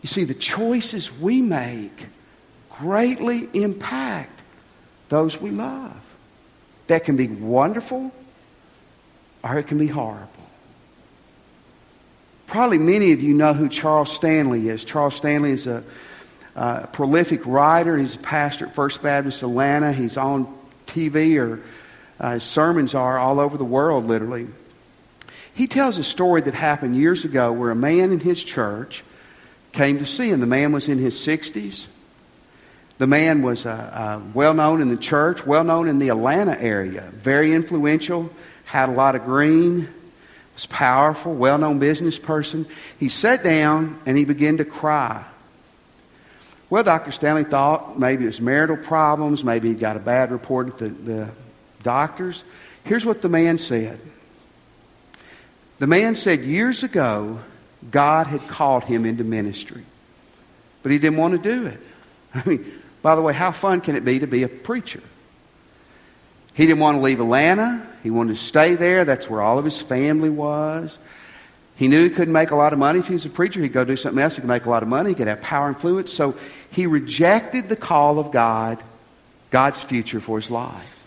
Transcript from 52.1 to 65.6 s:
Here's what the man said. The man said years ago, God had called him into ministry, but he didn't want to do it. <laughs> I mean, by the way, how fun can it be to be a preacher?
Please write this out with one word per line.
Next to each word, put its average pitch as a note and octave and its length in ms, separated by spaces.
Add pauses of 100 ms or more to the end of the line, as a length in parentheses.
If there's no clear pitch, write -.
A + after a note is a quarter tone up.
Here's A3+ 220
what A3+ 180
the F3+ 60
man E3 280
said. A2+ 420 (1800)
The C#3 80
man G#3+ 280
said E3+ 260
years G3+ 420
ago, A2+ 560 (520)
God D3+ 360
had C#3+ 200
called C3+ 380
him A2+ 200
into A2+ 200
ministry, A2 580 (1000)
but C3+ 100
he D3 60
didn't D#3 180
want E3 160
to F3+ 160
do B3 160
it. - 140 (280)
<laughs> - 260
I B2+ 140
mean, - 320 (220)
by D#3+ 160
the D#3+ 40
way, D#3 120
how F3 180
fun F#3 300
can D3 160
it - 80
be B2+ 140
to C#3+ 80
be B2+ 160
a B2 40
preacher? - 560 (1500)